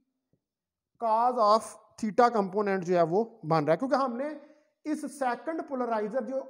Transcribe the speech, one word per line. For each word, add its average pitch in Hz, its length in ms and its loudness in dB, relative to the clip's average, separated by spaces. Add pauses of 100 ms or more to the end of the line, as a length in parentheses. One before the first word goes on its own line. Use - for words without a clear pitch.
(1000)
cos 233 440 2
of 220 280 2 (280)
theta 233 320 4
कंपोनेंट 196 500 -2
जो 180 140 0
है 170 80 6
वो 180 180 2 (220)
बन 156 180 2
रहा 151 80 2
है, 170 60 2
क्योंकि 262 200 -2
हमने 269 320 -4 (560)
इस 302 280 -6
सेकंड 262 500 -4
पोलराइजर 233 640 -4
जो 262 240 -8